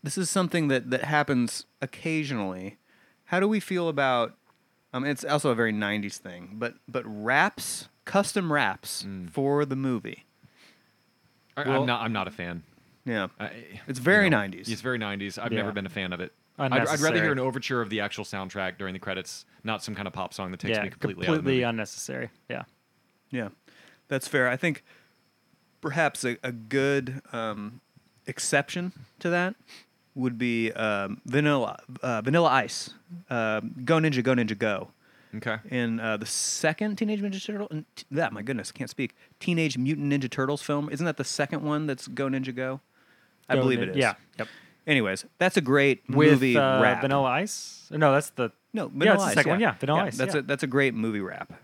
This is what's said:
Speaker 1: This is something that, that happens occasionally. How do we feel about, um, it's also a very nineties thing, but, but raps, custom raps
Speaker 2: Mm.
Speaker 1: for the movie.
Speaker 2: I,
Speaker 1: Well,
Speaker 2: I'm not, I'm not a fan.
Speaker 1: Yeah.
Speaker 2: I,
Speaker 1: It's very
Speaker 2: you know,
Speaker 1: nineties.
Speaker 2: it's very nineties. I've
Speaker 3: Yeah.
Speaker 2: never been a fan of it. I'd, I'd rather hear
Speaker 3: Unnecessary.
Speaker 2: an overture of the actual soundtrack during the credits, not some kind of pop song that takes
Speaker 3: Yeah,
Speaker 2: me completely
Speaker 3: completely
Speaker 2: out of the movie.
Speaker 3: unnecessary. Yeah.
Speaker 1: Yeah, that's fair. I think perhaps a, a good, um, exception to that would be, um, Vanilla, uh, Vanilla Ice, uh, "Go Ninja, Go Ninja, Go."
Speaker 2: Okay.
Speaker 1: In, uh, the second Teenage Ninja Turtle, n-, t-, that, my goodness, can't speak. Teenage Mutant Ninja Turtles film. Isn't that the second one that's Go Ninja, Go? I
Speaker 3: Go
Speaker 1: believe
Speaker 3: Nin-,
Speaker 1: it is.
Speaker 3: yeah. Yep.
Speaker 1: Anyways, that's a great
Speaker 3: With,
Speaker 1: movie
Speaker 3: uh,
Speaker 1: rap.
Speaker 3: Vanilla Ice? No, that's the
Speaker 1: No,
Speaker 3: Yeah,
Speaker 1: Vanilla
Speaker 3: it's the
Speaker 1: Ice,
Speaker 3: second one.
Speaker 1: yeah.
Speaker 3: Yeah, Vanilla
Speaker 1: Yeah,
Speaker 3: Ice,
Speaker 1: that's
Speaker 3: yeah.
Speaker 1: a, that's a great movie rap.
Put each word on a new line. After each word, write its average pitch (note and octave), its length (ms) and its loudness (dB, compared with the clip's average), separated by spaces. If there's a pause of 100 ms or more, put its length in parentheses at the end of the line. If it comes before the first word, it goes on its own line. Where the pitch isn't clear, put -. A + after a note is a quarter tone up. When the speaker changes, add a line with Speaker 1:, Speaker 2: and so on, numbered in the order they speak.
Speaker 1:
This D3+ 140 -4
is F3+ 120 0
something F3 380 2
that, B2+ 240 2
that B2 140 0
happens C#3+ 600 2 (160)
occasionally. A#2+ 960 -6 (480)
How F3+ 140 0
do G3 80 4
we G#3+ 120 2
feel F3 300 -2
about, C3 460 2 (580)
um, B2+ 100 -4
it's C#3+ 220 -2
also D3 240 2
a A#2+ 60 4
very A2+ 160 2
nineties G#2 480 -2
thing, F2+ 400 -16
but, A#2 160 -6 (120)
but B2 200 -6
raps, A#2+ 840 0 (160)
custom F#3+ 480 0
raps A#2 500 -2
Speaker 2:
Mm. F#2+ 280 -10
Speaker 1:
for C#3+ 340 2
the C3+ 100 -4
movie. B2+ 500 -4 (1300)
Speaker 2:
I, C#3+ 100 -4
Speaker 1:
Well, C3+ 140 2
Speaker 2:
I'm B2+ 60 2
not, A#2+ 140 0
I'm A2+ 120 -2
not F#2+ 140 -2
a G2+ 40 -10
fan. F2 300 -8 (420)
Speaker 1:
Yeah. G#2+ 240 -2 (120)
Speaker 2:
I, G2+ 100 -8 (380)
Speaker 1:
It's C3 120 -6
very F#3+ 260 6
Speaker 2:
you F3+ 40 4
know, C#3+ 80 6
Speaker 1:
nineties. G2 340 -4
Speaker 2:
it's G#2 100 -6
very B2 180 -2
nineties. G2+ 400 -6
I've A#2 120 -4
Speaker 3:
Yeah. A2 80 0
Speaker 2:
never G#2 120 -2
been G2+ 160 -6
a - 20 -8
fan F#2 240 -6
of F2 60 -8
it. F#2 140 -8 (260)
I'd, C3+ 120 0
I'd - 20 0
rather B2+ 120 2
hear D#3 80 0 (140)
Speaker 3:
Unnecessary. D#3+ 240 2
Speaker 2:
an C3+ 80 0
overture B2+ 420 -2
of G#2+ 80 -4
the G#2+ 120 -2
actual G#2 240 -6
soundtrack F#2+ 520 -6
during F#2+ 160 -6
the F#2 60 -8
credits, F#2 460 -8 (180)
not A2 200 -4
some G#2+ 120 -8
kind G2 120 -6
of F2+ 60 -8
pop F#2 220 -6
song F#2 160 -6
that F#2 80 -10
takes A2 180 -2
Speaker 3:
Yeah, G#2 60 -2
Speaker 2:
me F#2+ 80 -6
completely F2+ 340 -6
Speaker 3:
completely F3 80 2
Speaker 2:
out D#3 60 0
of D3 60 -6
the C3+ 60 2
movie. B2+ 120 2
Speaker 3:
unnecessary. A#2 680 -6 (180)
Yeah. B2+ 160 -8 (680)
Speaker 1:
Yeah, A#2 180 -4 (580)
that's C3+ 200 -4
fair. B2+ 220 2
I B2+ 60 0
think D3+ 280 -2 (1000)
perhaps D3+ 420 0
a, A#2+ 200 0
a B2+ 80 -4
good, C3+ 720 0 (120)
um, A2 480 -8 (460)
exception F3 640 -2 (280)
to F3 100 -2
that F3 260 0 (600)
would B2+ 220 -2
be, A#2 340 0
um, G2+ 540 -2
Vanilla, C#3+ 520 2 (240)
uh, A#2+ 200 -2
Vanilla D3+ 280 4
Ice, B2 420 0 (380)
uh, A2 300 0 (240)
"Go D#3+ 140 4
Ninja, D3 260 4
Go C3 100 4
Ninja, A2 240 2
Go." G2+ 340 -2 (440)
Speaker 2:
Okay. A2 220 -4 (120)
Speaker 1:
In, A#2 300 0
uh, A2 160 0
the G#2+ 100 -6
second G3 720 -2
Teenage G#3+ 240 -2
Ninja G3 240 -6
Turtle, G#3 240 -6
n-, D#3 160 -8 (120)
t-, - 140 -16
that, C#3+ 200 0
my G#2 100 -10
goodness, A2+ 300 -6
can't A#2 180 -8
speak. - 240 -6 (280)
Teenage D#3+ 360 0
Mutant C#3+ 360 0
Ninja C3+ 180 0
Turtles C#3 300 -2
film. D3 280 -2
Isn't D3 160 -4
that D#3+ 120 -2
the C3+ 80 -4
second D3 380 -2
one D3+ 240 -2
that's C3+ 200 -6
Go C3+ 220 -4
Ninja, C3 260 -4
Go? C3 240 -6 (720)
I C3 60 4
Speaker 3:
Go C3 80 4
Speaker 1:
believe B2+ 180 4
Speaker 3:
Nin-, F#2+ 80 0
Speaker 1:
it - 20 -4
is. F#2 60 0
Speaker 3:
yeah. A#2 160 4 (260)
Yep. A2 80 -4 (400)
Speaker 1:
Anyways, A2 380 2 (140)
that's F#3 180 4
a F3+ 40 4
great C#3 460 4
Speaker 3:
With, D3 240 8
Speaker 1:
movie B2+ 240 6
Speaker 3:
uh, C3+ 260 6
Speaker 1:
rap. G2+ 200 4
Speaker 3:
Vanilla C#3 300 4
Ice? - 600 -4
No, D3+ 220 6
that's C#3+ 160 2
the A#2 220 -2 (200)
Speaker 1:
No, G#3+ 140 -4
Speaker 3:
Yeah, B2+ 80 -8
Speaker 1:
Vanilla F3 220 6
Speaker 3:
it's G3 80 4
the E3+ 80 4
Speaker 1:
Ice, - 20 2
Speaker 3:
second D3 160 6
one. F#3+ 100 4
Speaker 1:
yeah. A3+ 120 4
Speaker 3:
Yeah, G2 80 -4
Vanilla D3+ 200 2
Speaker 1:
Yeah, - 60 2
Speaker 3:
Ice, - 120 -6
Speaker 1:
that's C3 180 0
Speaker 3:
yeah. D3 40 4
Speaker 1:
a, C3 40 -4
that's C3+ 200 -2
a D3 40 -2
great C3 260 4
movie A2 280 -2
rap. F#2 300 -10 (120)